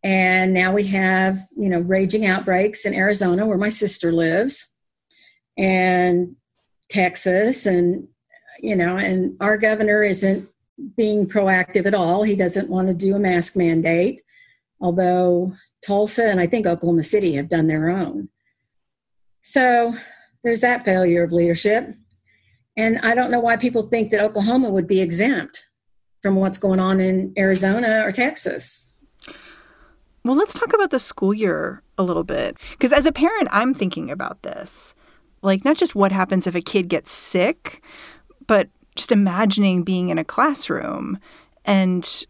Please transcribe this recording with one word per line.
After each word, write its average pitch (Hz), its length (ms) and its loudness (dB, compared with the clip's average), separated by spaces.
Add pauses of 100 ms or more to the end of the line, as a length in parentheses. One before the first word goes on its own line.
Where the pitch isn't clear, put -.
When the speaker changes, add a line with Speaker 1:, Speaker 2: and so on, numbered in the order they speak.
Speaker 1:
And 185 500 2
now 185 200 2
we 208 160 0
have, 190 500 0 (180)
you 202 120 -2
know, 175 120 0
raging 190 460 0
outbreaks 190 580 0
in 202 100 -4
Arizona, 196 520 0
where 202 120 0
my 202 100 0
sister 190 440 -2
lives, 165 640 -2 (840)
and 180 760 2 (540)
Texas, 190 800 0
and, 180 420 0 (520)
you 220 140 -4
know, 180 220 0
and 190 440 -2
our 208 180 0
governor 214 440 2
isn't 196 460 0 (480)
being 214 300 0
proactive 190 600 0
at 196 80 2
all. 185 280 2
He 208 140 0
doesn't 190 340 -2
want 185 180 0
to 185 60 0
do 190 200 0
a 202 40 0
mask 180 380 0
mandate, 170 680 0 (580)
although 180 720 0 (320)
Tulsa 208 400 0
and 196 160 2
I 175 60 2
think 214 200 0
Oklahoma 170 360 0
City 185 320 0
have 139 140 -4
done 165 180 2
their 156 240 0
own. 196 380 -4 (1120)
So 240 520 2 (500)
there's 233 160 0
that 240 240 0
failure 180 400 4
of 170 80 -4
leadership. 175 640 0 (840)
And 226 240 0
I 226 140 2
don't 247 160 0
know 240 100 0
why 233 160 2
people 240 260 -2
think 220 300 -2
that 208 120 2
Oklahoma 214 460 0
would 190 160 0
be 190 140 2
exempt 185 680 -2 (540)
from 196 140 0
what's 190 220 0
going 190 220 0
on 190 200 2
in 185 360 0
Arizona 202 720 2
or 196 60 -4
Texas. - 800 -4 (1300)
Speaker 2:
Well, 254 120 2
let's 403 180 0
talk - 180 -2
about 415 180 2
the 269 80 -2
school - 360 -2
year 175 480 -4 (140)
a 190 60 -2
little 170 220 -2
bit. 131 320 -6 (220)
'Cause 247 140 2
as 285 140 4
a 311 60 4
parent, 349 380 0
I'm 247 240 0
thinking 170 360 -6
about - 320 -10
this. - 520 -10 (480)
Like, 190 220 0
not 302 120 2
just - 180 0
what 196 180 2
happens 185 340 0
if 175 80 -4
a 175 60 -2
kid 180 280 -2
gets - 240 -4
sick, - 720 0 (640)
but 208 220 2 (280)
just - 160 2
imagining 196 720 2
being 180 240 -2
in 165 100 -2
a 160 60 -4
classroom - 960 -4 (460)
and 185 640 0